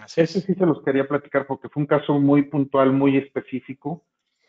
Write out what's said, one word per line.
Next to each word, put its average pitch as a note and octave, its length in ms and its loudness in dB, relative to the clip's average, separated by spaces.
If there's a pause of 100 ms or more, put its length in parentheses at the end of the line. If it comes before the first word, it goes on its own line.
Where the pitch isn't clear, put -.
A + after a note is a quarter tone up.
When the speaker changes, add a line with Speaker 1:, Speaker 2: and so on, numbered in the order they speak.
Speaker 1:
Así - 200 -2
Speaker 2:
ese E3 180 -2
Speaker 1:
es. - 40 -12
Speaker 2:
sí F#3 100 0
se F#3 120 0
los D3+ 160 0
quería C3+ 240 0
platicar C#3+ 400 -4
porque C3 220 -10
fue D3 140 -6
un C#3+ 40 -2
caso D3 320 0
muy C#3+ 240 4
puntual, C3+ 500 0
muy C3+ 240 2
específico, C3+ 880 -8 (440)